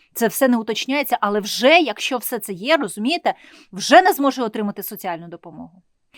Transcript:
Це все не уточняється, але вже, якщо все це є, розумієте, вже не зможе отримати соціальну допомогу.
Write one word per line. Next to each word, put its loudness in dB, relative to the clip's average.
Це 0
все 2
не 4
уточняється, -2
але 0
вже, 4
якщо -2
все -6
це -10
є, 0
розумієте, -2
вже 6
не 4
зможе 0
отримати -6
соціальну -8
допомогу. -18